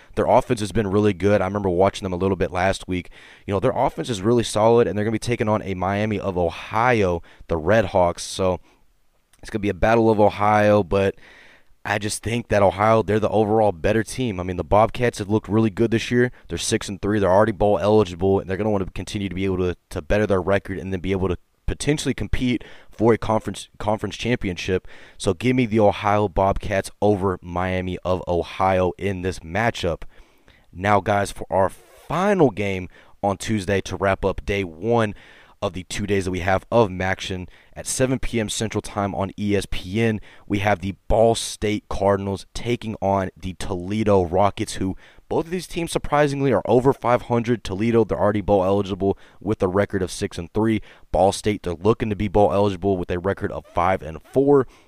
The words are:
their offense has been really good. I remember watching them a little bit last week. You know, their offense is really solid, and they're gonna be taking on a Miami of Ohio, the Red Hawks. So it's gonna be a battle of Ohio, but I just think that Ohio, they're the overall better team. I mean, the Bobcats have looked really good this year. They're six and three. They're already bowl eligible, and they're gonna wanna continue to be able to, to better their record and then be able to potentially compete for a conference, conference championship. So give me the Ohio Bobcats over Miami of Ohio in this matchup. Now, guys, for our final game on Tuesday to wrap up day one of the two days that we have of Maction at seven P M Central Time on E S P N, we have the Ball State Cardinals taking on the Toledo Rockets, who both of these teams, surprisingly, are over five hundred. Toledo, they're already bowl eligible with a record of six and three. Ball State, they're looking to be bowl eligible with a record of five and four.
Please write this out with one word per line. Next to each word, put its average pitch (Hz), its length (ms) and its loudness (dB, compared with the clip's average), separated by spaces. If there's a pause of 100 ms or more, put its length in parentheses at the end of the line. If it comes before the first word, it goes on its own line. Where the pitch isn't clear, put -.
(140)
their 98 120 0
offense 113 340 2
has 101 120 -6
been 101 160 0
really 104 260 2
good. 98 260 2
I 92 60 -2
remember 98 240 -2
watching 95 340 2
them 92 80 -6
a 87 40 -2
little 95 200 0
bit 85 140 -2
last 92 360 -2
week. 90 220 -4 (380)
You 95 80 -2
know, 98 60 0
their 113 100 0
offense 131 400 -2
is 104 100 -4
really 113 240 2
solid, 113 420 4
and 92 120 -4
they're 104 80 -2
gonna 113 60 -2
be 110 60 -2
taking 117 300 -4
on 107 140 0
a 98 100 -8
Miami 101 480 -2
of 98 160 -4
Ohio, 92 840 0 (260)
the 85 80 -2
Red 95 300 2
Hawks. 87 380 0
So 92 360 -2 (800)
it's - 100 -20
gonna 110 120 -6
be 101 100 -2
a 95 40 -2
battle 110 360 4
of 107 100 4
Ohio, 104 640 4
but 98 320 0 (680)
I 104 140 -2
just 104 240 -8
think 117 240 -4
that 104 160 2
Ohio, 104 400 4
they're 101 160 0
the 104 100 0
overall 107 440 2
better 98 320 0
team. 117 340 -6
I 90 60 -4
mean, 92 120 -4
the 87 60 -2
Bobcats 110 560 2
have 101 100 -6
looked 107 200 0
really 110 200 2
good 98 220 0
this 113 220 -2
year. 123 180 2 (160)
They're 85 100 -6
six - 320 -4
and 98 140 -10
three. 104 160 0
They're 98 100 2
already 104 220 6
bowl 104 260 2
eligible, 98 600 2
and - 100 -6
they're 95 80 -4
gonna 107 140 -2
wanna 95 160 0
continue 98 420 -6
to 87 60 -10
be 95 120 -4
able 95 100 -2
to, 90 180 0 (160)
to 95 100 -8
better 104 240 0
their 95 160 2
record 95 380 -2
and 92 140 -8
then 92 80 -4
be 85 100 -4
able 95 160 0
to 90 100 -2 (300)
potentially - 480 -2
compete 123 480 -2 (260)
for 110 260 2
a 104 40 2
conference, 107 500 -4 (120)
conference 104 360 -4
championship. 95 680 -4 (320)
So 98 160 0
give 123 220 0
me 127 100 2
the 107 140 2
Ohio 104 480 2
Bobcats 95 600 0 (120)
over 98 420 0
Miami 92 640 -4
of 90 240 -2
Ohio 92 680 0
in 92 260 -6
this 90 180 -6
matchup. 90 640 -4 (680)
Now, 98 280 2
guys, 101 320 0
for - 180 -12
our 95 180 2
final 175 800 0
game 95 380 -4 (360)
on 98 140 0
Tuesday 98 420 -2
to - 160 -8
wrap 95 280 0
up 95 220 -4
day 101 160 -2
one 101 540 -2 (460)
of 101 120 -4
the 92 100 -10
two 101 240 -6
days 98 160 0
that 92 80 -4
we 92 80 -4
have 95 320 -2
of 110 180 4
Maction 92 580 -6 (260)
at 80 120 -14
seven 131 320 -2
P - 220 -2
M 104 80 -2
Central 107 340 -4
Time 101 320 -4
on 98 240 -4
E 101 160 0
S 95 160 0
P 95 300 -4
N, 113 200 0 (240)
we 101 140 -2
have 101 220 0
the 92 160 -6 (100)
Ball 110 300 4
State - 520 -4
Cardinals 98 640 0
taking 117 480 -4
on 98 360 0
the 92 240 -10
Toledo 98 640 2
Rockets, 95 500 0
who 95 220 -4 (320)
both 135 160 0
of 165 80 -18
these 180 160 -6
teams, 170 240 -6
surprisingly, 143 600 0
are 98 120 2
over 127 280 4
five 120 300 0
hundred. 117 400 0
Toledo, 113 400 2
they're 90 160 -2
already 104 220 2
bowl 98 240 2
eligible 98 520 0 (240)
with 104 220 -4
a 98 60 4
record 98 340 0
of 87 80 -4
six - 260 -6
and 87 160 -10
three. 110 300 0 (300)
Ball 90 180 4
State, 104 320 -2
they're 87 120 -4
looking 107 360 0
to 104 60 -4
be 101 100 -2
bowl 101 260 4
eligible 98 440 0
with 87 160 -4
a 90 80 -2
record 95 320 -4
of 76 120 -10
five 90 380 0
and 78 180 -10
four. 139 460 4 (220)